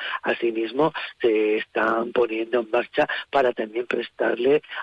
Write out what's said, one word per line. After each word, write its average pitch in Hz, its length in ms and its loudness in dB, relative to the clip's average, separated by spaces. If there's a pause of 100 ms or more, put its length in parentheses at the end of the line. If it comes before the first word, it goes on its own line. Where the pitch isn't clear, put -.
(220)
Asimismo, 117 720 0 (260)
se 107 380 4
están 113 540 -2
poniendo 113 480 0
en 113 100 -4
marcha 120 380 0 (240)
para 131 200 4
también 117 360 -4
prestarle 120 760 0 (220)